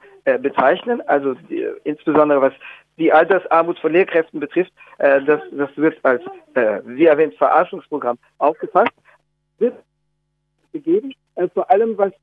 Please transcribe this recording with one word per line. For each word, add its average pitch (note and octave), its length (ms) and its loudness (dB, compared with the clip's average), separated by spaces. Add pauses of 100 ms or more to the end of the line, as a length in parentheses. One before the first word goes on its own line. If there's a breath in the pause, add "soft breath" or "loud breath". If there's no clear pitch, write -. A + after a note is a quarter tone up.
(240 soft breath)
äh, B2+ 140 0
bezeichnen. E3 720 0
Also C#3 240 0 (160)
die, - 180 -6 (180)
insbesondere D3+ 580 0
was C3+ 100 2 (460 loud breath)
die D#3+ 120 0
Altersarmut E3+ 680 2
von D#3+ 120 -4
Lehrkräften E3 480 0
betrifft, D#3+ 320 -4 (280 soft breath)
äh, C#3 240 2
das, D3 180 0 (120)
das C#3 260 -6
wird D#3 260 0
als, B2+ 160 2 (320)
äh, G#2+ 320 -2
wie B2+ 220 0
erwähnt, D3+ 300 2
Verarschungsprogramm C#3+ 840 -2 (180)
aufgefasst. - 560 0 (640 soft breath)
Wird A#3+ 200 -2 (1000)
gegeben, F#3 400 -4 (220)
äh, F3+ 120 -4
vor - 220 -4
allem A3 260 2
was G3 160 -2 (100)